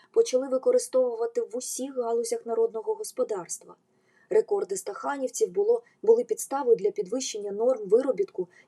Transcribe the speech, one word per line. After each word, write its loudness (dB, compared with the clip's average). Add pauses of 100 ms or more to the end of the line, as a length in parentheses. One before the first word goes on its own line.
(100)
почали 2
використовувати 0
в -6
усіх -8
галузях -2
народного 0
господарства. -6 (540)
Рекорди 2
стаханівців -4
було, 2 (200)
були 6
підставою 0
для 0
підвищення -6
норм 0
виробітку 0 (200)